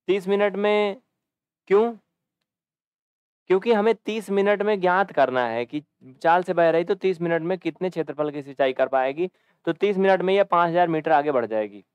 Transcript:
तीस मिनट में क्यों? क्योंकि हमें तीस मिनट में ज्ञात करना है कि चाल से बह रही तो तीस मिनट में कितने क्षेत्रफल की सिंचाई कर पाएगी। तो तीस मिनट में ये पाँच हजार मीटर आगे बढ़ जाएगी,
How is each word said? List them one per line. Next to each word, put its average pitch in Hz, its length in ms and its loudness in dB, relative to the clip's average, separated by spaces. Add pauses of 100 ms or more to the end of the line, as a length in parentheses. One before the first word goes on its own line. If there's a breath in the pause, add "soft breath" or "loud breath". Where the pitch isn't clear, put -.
तीस 185 200 0
मिनट 202 280 0
में 208 400 0 (760)
क्यों? 220 220 4 (1600)
क्योंकि 190 220 2
हमें 214 240 2
तीस 214 340 -8
मिनट 196 320 0
में 208 180 0
ज्ञात 180 320 0
करना 127 340 0
है 117 200 -4
कि 147 160 -10 (400)
चाल 170 200 2
से 175 120 -4
बह 165 160 4
रही 165 140 0
तो 202 120 -2
तीस 185 240 -2
मिनट 170 220 -2
में 185 160 -4
कितने 175 320 -6
क्षेत्रफल 151 400 -6
की 143 120 -10
सिंचाई 135 300 -2
कर 131 160 -2
पाएगी। 135 400 -2 (380)
तो - 80 -2
तीस 202 220 0
मिनट 190 260 4
में 185 120 0
ये 196 100 4
पाँच 175 260 2
हजार 175 180 2
मीटर 160 240 -2
आगे 147 200 2
बढ़ 120 140 0
जाएगी, 104 380 -6 (100)